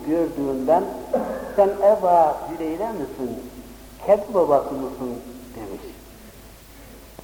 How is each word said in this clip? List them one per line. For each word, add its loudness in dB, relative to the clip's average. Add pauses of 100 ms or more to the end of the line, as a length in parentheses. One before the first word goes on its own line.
gördüğünden 2 (720)
"Sen 6
Ebu 4 (420)
Hüreyre -4
misin, -8 (540)
kedi 2
babası 2
mısın?" -8 (340)
demiş. -12 (1400)